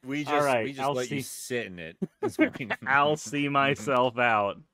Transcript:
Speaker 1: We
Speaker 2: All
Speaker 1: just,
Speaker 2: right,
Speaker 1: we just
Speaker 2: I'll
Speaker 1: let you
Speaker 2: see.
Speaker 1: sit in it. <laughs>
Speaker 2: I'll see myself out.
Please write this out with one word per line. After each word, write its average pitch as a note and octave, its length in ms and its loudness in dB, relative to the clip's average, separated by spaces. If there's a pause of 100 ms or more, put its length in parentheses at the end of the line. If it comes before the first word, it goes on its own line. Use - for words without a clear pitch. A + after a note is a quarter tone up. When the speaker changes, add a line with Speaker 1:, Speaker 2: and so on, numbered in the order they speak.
Speaker 1:
We C#3+ 200 -4
Speaker 2:
All D3 80 -4
Speaker 1:
just, D3 120 4
Speaker 2:
right, A#2+ 200 4
Speaker 1:
we C3+ 60 -4
just C3+ 100 -8
Speaker 2:
I'll C#3 120 0
Speaker 1:
let B2+ 180 -2
you C#3 100 -4
Speaker 2:
see. - 0 -
Speaker 1:
sit A#2+ 460 -6
in F#2 120 -12
it. E2 180 -12 (800)
<laughs> - 80 -8
Speaker 2:
I'll C#3+ 300 4
see C#3+ 320 -4
myself C3 680 2
out. G#2+ 420 2 (140)